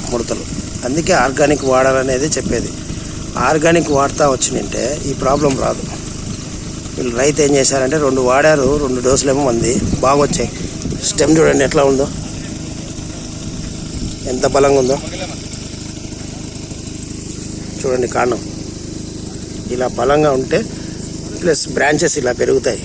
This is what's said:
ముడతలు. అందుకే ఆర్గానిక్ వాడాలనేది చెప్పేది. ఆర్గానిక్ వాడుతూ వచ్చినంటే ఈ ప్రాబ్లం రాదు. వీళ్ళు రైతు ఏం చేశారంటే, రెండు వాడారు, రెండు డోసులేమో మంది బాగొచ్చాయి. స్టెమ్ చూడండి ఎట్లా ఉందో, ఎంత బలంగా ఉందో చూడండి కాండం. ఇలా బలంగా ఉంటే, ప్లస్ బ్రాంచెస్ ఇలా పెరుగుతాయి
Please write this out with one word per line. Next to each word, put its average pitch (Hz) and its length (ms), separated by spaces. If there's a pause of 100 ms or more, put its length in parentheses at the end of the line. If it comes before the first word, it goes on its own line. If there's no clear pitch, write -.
ముడతలు. 110 340 (420)
అందుకే 156 280
ఆర్గానిక్ 139 520
వాడాలనేది 131 600
చెప్పేది. 127 440 (680)
ఆర్గానిక్ 156 540
వాడుతూ 139 400
వచ్చినంటే 117 760
ఈ 139 80
ప్రాబ్లం 135 460
రాదు. 113 220 (1160)
వీళ్ళు 120 200
రైతు 143 240
ఏం 143 140
చేశారంటే, 135 420
రెండు 135 240
వాడారు, 143 560
రెండు 127 240
డోసులేమో 131 420
మంది 117 360 (200)
బాగొచ్చాయి. 131 500 (540)
స్టెమ్ 151 340
చూడండి 143 260
ఎట్లా 139 200
ఉందో, 135 240 (2250)
ఎంత 127 180
బలంగా 139 320
ఉందో 131 180 (3000)
చూడండి 127 220
కాండం. 120 320 (1300)
ఇలా 123 160
బలంగా 143 440
ఉంటే, 135 320 (800)
ప్లస్ 165 280
బ్రాంచెస్ 147 480
ఇలా 123 140
పెరుగుతాయి 123 540